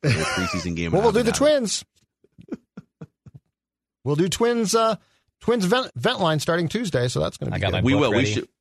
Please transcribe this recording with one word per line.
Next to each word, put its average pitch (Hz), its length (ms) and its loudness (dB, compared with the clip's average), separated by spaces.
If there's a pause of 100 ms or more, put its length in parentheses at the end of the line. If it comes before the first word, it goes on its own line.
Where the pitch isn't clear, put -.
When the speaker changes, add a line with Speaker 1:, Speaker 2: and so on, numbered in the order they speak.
Speaker 1:
for 147 80 0
the 117 140 4
preseason 90 520 -4
game 85 160 -4
Speaker 2:
<laughs> - 20 2
Well, 185 80 2
Speaker 1:
in 233 40 4
Speaker 2:
we'll 233 120 4
Speaker 1:
Abu - 20 4
Speaker 2:
do 247 40 2
the 226 80 0
Speaker 1:
Dhabi. - 60 -2
Speaker 2:
Twins. 277 480 2 (680)
<laughs> - 60 -10 (1500)
We'll 147 120 0
do 185 100 2
Twins, 233 480 0
uh, 226 220 2 (420)
Twins 226 240 0
vent, 233 320 0
vent 202 240 0
line 156 220 2
starting 170 260 0
Tuesday, 143 400 -2
so - 140 -2
that's - 160 -4
gonna - 160 -6
Speaker 3:
I - 20 -4
Speaker 2:
be 90 60 -4
Speaker 3:
got 98 60 0
Speaker 2:
good. 90 100 -2
Speaker 3:
my - 60 0
Speaker 1:
We 131 100 2
Speaker 3:
book 143 80 2
Speaker 1:
will. 131 80 2
We - 80 0
Speaker 3:
ready. 131 160 0
Speaker 1:
should, - 140 -4 (140)